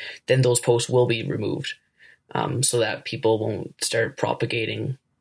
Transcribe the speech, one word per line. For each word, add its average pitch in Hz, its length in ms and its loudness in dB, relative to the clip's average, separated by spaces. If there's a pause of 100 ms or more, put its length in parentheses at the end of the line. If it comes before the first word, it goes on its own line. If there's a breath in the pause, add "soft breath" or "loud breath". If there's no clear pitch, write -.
(280 loud breath)
then 131 140 6
those 123 180 4
posts 120 300 2
will 123 180 4
be 113 160 -2
removed, - 520 -4 (600 soft breath)
um, 131 260 -2
so 120 180 2
that 110 260 -2
people 110 340 0
won't 107 420 -6
start - 360 -2
propagating 110 800 -2 (240)